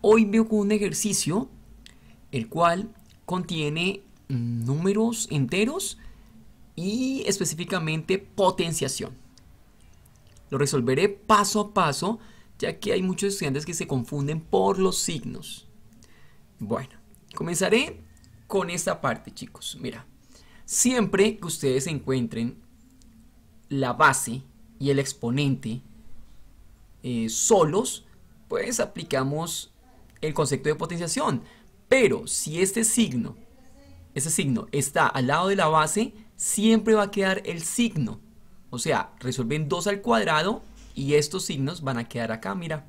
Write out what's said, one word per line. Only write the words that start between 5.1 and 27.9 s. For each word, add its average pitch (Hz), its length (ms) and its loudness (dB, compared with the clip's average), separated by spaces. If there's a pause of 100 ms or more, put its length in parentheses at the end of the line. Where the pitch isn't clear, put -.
enteros 202 680 -2 (760)
y 254 520 -2
específicamente 165 920 -2
potenciación. - 920 -2 (1400)
Lo 139 80 -4
resolveré 135 540 2
paso 208 500 2
a 208 140 -4
paso, 180 440 0 (400)
ya - 220 -6
que - 140 -2
hay 185 80 0
muchos 185 320 -2
estudiantes 151 320 -2
que 175 80 -8
se - 120 -6
confunden 143 540 -4
por 190 380 2
los 190 180 2
signos. - 720 -6 (880)
Bueno, 117 360 -6 (400)
comenzaré 180 680 0 (460)
con 185 240 -2
esta 175 320 -4
parte, 123 280 -4
chicos. - 480 -14
Mira, 226 280 -10 (580)
siempre 220 720 2
que 170 100 -12
ustedes 135 400 -2
encuentren 127 760 -4 (1040)
la 135 240 0
base 127 500 2 (360)
y 139 100 -2
el 139 120 4
exponente, 131 840 -2 (1200)
eh, 117 260 -2
solos, 180 760 2 (420)